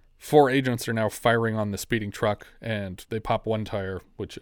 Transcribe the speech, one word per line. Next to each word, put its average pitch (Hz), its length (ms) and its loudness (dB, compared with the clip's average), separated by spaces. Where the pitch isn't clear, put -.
Four 143 320 6
agents 131 380 0
are 117 60 -2
now 110 160 0
firing 113 480 2
on 104 140 -2
the 98 60 -4
speeding 107 320 -4
truck, - 380 -2
and 101 480 -6
they 110 100 -4
pop 110 260 -2
one 110 200 -2
tire, 95 340 -6
which, - 260 -10